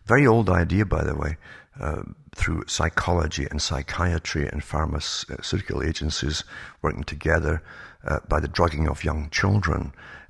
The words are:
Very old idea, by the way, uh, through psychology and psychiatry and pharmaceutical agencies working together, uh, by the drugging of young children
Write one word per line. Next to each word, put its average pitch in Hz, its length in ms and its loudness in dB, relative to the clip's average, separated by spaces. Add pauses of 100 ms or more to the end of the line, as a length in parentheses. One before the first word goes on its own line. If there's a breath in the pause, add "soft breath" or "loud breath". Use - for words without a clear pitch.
Very 135 220 6
old 113 220 6
idea, 90 360 4
by 80 180 0
the 71 120 0
way, 73 220 -4 (420 loud breath)
uh, 76 240 -4 (320)
through 82 320 0
psychology 82 800 0
and 73 120 -2
psychiatry 82 840 -2
and - 160 -4
pharmaceutical - 1200 -4
agencies 76 600 -2 (380 loud breath)
working 80 220 -2
together, 78 600 0 (420 loud breath)
uh, 76 140 0 (100)
by 76 100 4
the 73 80 -2
drugging 78 400 2
of 76 160 -2
young 76 260 -2
children - 600 2 (380 loud breath)